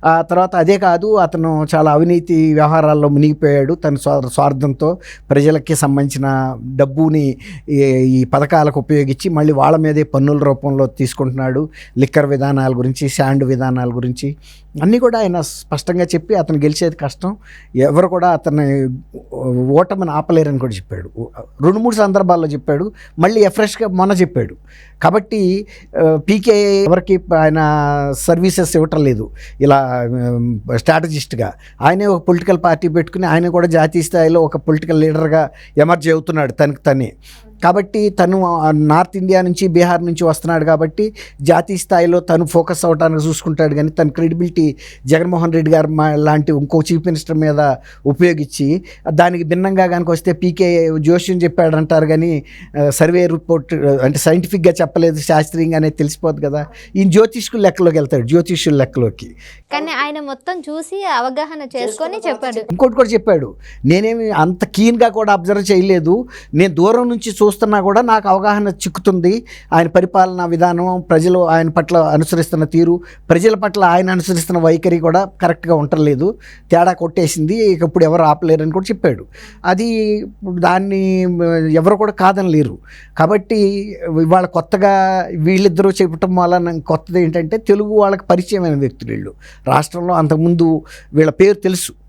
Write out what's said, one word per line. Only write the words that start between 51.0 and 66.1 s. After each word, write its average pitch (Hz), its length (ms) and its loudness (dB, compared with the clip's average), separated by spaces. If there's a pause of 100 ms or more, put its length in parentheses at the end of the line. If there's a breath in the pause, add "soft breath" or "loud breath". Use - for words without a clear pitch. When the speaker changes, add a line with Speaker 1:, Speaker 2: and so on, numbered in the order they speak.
Speaker 1:
జోష్యం 175 380 0
చెప్పాడంటారు 160 680 2
కానీ, 160 380 0 (360 loud breath)
ఆ, 143 100 2
సర్వే 170 360 2
రిపోర్ట్, 165 480 -2
అంటే 139 440 0
సైంటిఫిక్‌గా 175 600 2
చెప్పలేదు, 165 380 0
శాస్త్రీయంగా 160 580 -2
అనేది 156 200 0
తెలిసిపోద్ది 147 500 -4
కదా. 147 200 -6 (300 loud breath)
ఈయన 196 140 2
జ్యోతిష్కుల 220 500 0
లెక్కలోకి 175 380 2
వెళ్తాడు, 135 280 -2
జ్యోతిష్యుల 165 500 0
లెక్కలోకి. 127 600 -4 (360 loud breath)
Speaker 2:
కానీ 294 140 -6 (180)
ఆయన 302 160 -10
మొత్తం 294 400 -10
చూసి 320 460 -10 (120)
అవగాహన 294 440 -6 (140)
చేసుకొని 302 520 -8
చెప్పాడు. 247 300 -6
Speaker 1:
ఇంకోటి 220 360 0
కూడా 247 140 0
చెప్పాడు, 190 460 0 (300 loud breath)
"నేనేమి 220 460 0
అంత 175 340 0
keen-గా 233 440 2
కూడా 214 240 0
అబ్జర్వ్ 196 400 0
చేయలేదు, 185 540 2 (280 loud breath)